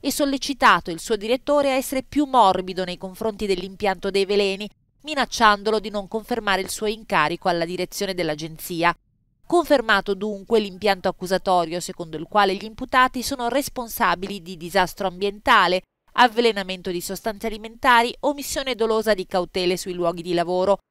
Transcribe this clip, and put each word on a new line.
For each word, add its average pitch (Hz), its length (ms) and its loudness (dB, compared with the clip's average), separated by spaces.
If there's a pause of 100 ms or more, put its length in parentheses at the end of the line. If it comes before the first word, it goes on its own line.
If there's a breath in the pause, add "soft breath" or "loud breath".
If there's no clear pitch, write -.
e 277 60 -2
sollecitato 269 800 2
il 165 80 -8
suo - 160 -2
direttore 269 560 0
a 262 40 0
essere 262 280 -4
più 285 220 -2
morbido 190 580 2
nei 180 120 -6
confronti 202 520 -6
dell'impianto 190 640 -2
dei 196 140 2
veleni, 196 440 0 (320)
minacciandolo 220 800 2
di 214 100 -8
non 202 180 -6
confermare 208 540 -2
il 190 80 -6
suo - 160 -6
incarico 190 640 0
alla 170 160 0
direzione 180 480 -4
dell'agenzia. 165 840 -2 (520)
Confermato 226 680 2
dunque 202 460 0
l'impianto 196 480 -2
accusatorio 180 720 0
secondo 165 380 -10
il 160 100 -10
quale 202 260 2
gli 202 120 -8
imputati 254 580 0
sono 247 240 -4
responsabili 202 960 -2
di 180 140 -12
disastro 175 500 0
ambientale, 190 760 2 (320)
avvelenamento 202 800 2
di 175 100 -4
sostanze 202 460 -6
alimentari, 233 720 0
omissione 277 560 -4
dolosa 220 400 0
di 185 100 -6
cautele 180 500 -2
sui 180 180 -8
luoghi 175 280 -2
di 175 140 -2
lavoro. 180 420 2 (140)